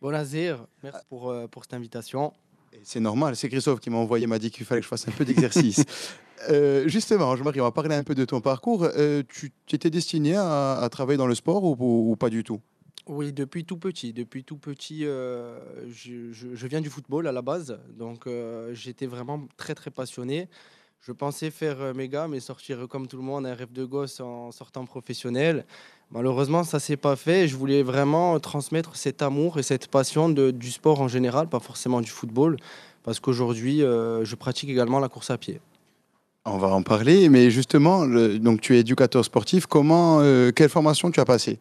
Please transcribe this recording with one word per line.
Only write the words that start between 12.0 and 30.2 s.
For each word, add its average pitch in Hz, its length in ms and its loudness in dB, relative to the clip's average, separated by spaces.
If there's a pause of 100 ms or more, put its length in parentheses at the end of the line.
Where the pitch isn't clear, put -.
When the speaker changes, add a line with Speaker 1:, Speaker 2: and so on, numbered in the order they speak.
Speaker 2:
ou - 20 2
pas 117 160 -2
du 110 140 -4
tout ? 104 160 -10 (480)
Speaker 1:
Oui, 147 240 -8
depuis 143 320 -8
tout 175 120 -10
petit. 165 360 -10
Depuis 127 320 -12
tout 151 120 -16
petit, 147 480 -14
euh, 123 540 -8 (320)
je, 120 400 -16
je, 120 240 -16
je 120 140 -12
viens 151 120 -4
du 147 100 -8
football 151 360 -6
à 139 60 -4
la 123 100 -6
base. 131 380 -8 (180)
Donc, 117 300 -14
euh, 117 440 -12
j'étais 120 340 -12
vraiment 123 500 -12
très, - 180 -10
très - 160 -16
passionné. 131 580 -10 (520)
Je - 100 -20
pensais 143 400 -8
faire, 147 300 -6
euh, 135 120 -6
mes 131 160 -8
gammes 147 280 -6
et 127 40 -8
sortir 123 480 -14
comme 131 200 -10
tout 135 80 -18
le 131 80 -12
monde 135 200 -8
un 127 100 -8
rêve 120 180 -16
de 131 120 -10
gosse 135 360 -8
en 120 320 -14
sortant 127 320 -16
professionnel. 127 840 -4 (460)
Malheureusement, 131 500 0
ça 160 160 -4
s'est 143 180 -4
pas 139 200 0
fait. 175 320 2
Je 131 80 -4
voulais 139 260 2
vraiment 147 560 2
transmettre 160 560 -6
cet - 280 -6
amour 147 360 -2
et 131 60 -2
cette - 240 -2
passion 151 400 2